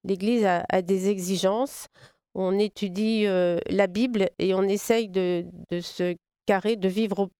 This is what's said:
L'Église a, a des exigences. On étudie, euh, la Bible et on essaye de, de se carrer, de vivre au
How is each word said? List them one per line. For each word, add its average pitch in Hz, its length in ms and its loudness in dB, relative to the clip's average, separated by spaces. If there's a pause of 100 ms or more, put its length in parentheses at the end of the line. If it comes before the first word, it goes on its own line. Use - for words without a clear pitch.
L'Église 202 420 0
a, 180 240 2
a 185 120 2
des 185 280 0
exigences. 190 760 0 (480)
On 190 240 0
étudie, 208 640 0
euh, 180 320 2 (100)
la 196 200 2
Bible 214 500 0
et 190 160 0
on 190 80 2
essaye 208 480 0
de, 180 340 -2 (280)
de 175 80 -4
se 175 360 -4 (300)
carrer, 208 300 2
de 190 120 -2
vivre 202 340 0
au 190 80 0 (100)